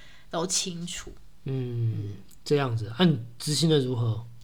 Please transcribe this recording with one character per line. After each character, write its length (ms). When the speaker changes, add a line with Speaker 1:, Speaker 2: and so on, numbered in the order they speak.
Speaker 1:
都 180
清 400
除。 240
Speaker 2:
嗯， 520
Speaker 1:
嗯。 160
Speaker 2:
这 120
样 180
子。 220
啊， 80
你 140
执 160
行 140
的 100
如 160
何？ 300